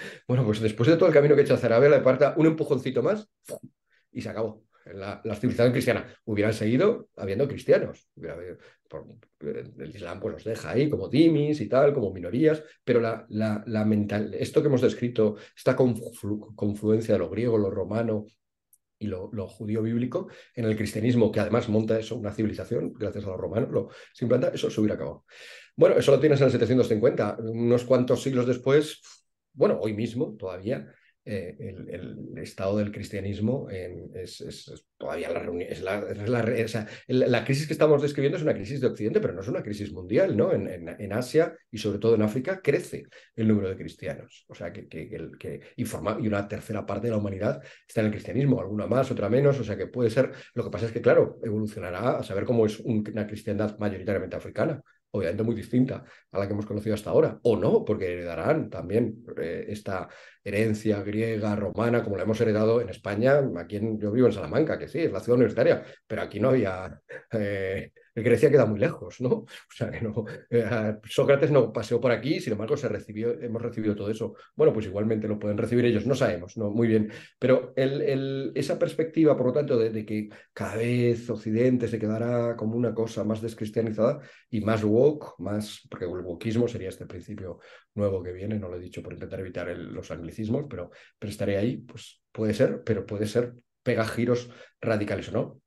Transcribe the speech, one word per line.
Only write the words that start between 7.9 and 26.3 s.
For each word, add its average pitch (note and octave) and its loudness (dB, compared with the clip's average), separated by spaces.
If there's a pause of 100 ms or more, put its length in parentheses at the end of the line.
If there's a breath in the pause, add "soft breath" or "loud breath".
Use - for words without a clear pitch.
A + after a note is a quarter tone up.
Hubiera D#2+ -12
habido, F2 -14 (320 soft breath)
por, C#2+ -14 (340)
el - -10
Islam, F2 -12
pues, G#2+ -6
los - -14
deja G#2 -6
ahí B2+ 2
como F#2 -4
dimis D3 4
y G#2 -4
tal, C#3 6
como A2 0
minorías, A#2+ 0 (220 loud breath)
pero B2 4
la, A2+ -2
la, G#2+ -2
la A2 0
mental, G#2 0
esto - 0
que D3 2
hemos B2+ 4
descrito, A2 2 (180 loud breath)
esta C3 0
conflu-, G#2+ -2
confluencia G#2+ 0
de F#2+ 2
lo E2+ -2
griego, A2 0
lo G2 2
romano G#2+ -2 (720)
y G#2+ -6
lo, F#2+ -8
lo G2 -6
judío G#2+ -6
bíblico B2 -2 (260 loud breath)
en A#2+ -4
el A2 2
cristianismo, G#2+ 2
que A2 0
además G#2+ 0
monta A2 2
eso, A2 -6
una G#2 -6
civilización, - -4
gracias G2+ -6
a G2+ -6
los F#2 -8
romanos, F#2+ -2
lo, A2+ -2 (240 loud breath)
se - -6
implanta, B2 2
eso - -4
se A2 -2
hubiera G#2 2
acabado. - -10 (500 loud breath)
Bueno, F3+ 6
eso - 6
lo C#3 8
tienes C#3+ 4